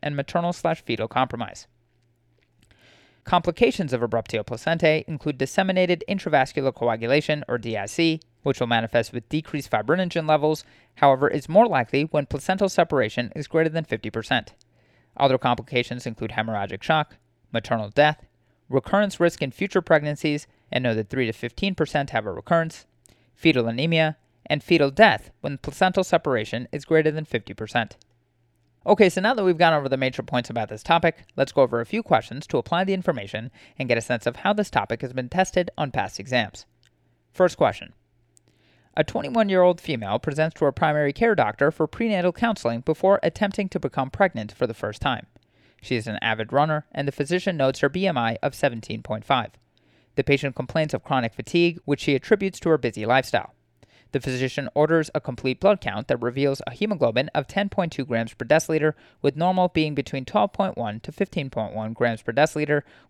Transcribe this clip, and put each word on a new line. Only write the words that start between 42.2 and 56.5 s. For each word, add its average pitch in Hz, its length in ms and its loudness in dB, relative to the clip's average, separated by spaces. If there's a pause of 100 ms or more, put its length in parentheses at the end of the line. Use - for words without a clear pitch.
counseling 143 500 -2
before 185 420 2
attempting 196 460 -2
to 185 100 -4
become - 320 -4
pregnant 127 400 -2
for - 160 -2
the 113 80 -6
first - 260 -8
time. 131 240 -2 (560)
She - 140 -4
is 113 100 -2
an 110 160 -6
avid 110 320 -2
runner, 151 380 2
and 143 160 -4
the 139 40 -2
physician 170 460 -2
notes 135 220 0
her 147 100 -2
B 180 160 -2
M 160 140 0
I 117 240 -2
of 139 100 -2
seventeen 117 480 -4
point - 240 -8
five. 123 240 0 (680)
The 139 80 0
patient 139 320 0
complains 156 380 -4
of 127 100 -6
chronic 123 300 -2
fatigue, 170 520 0
which 143 160 -2
she 147 120 0
attributes 196 460 0
to 170 100 -2
her 156 80 4
busy 113 260 -4
lifestyle. 123 520 0 (560)
The 135 100 -2
physician 131 540 -4
orders 156 380 2
a 151 60 -2
complete 131 400 -4
blood 196 220 4
count 107 260 -6
that 123 140 0
reveals 135 440 0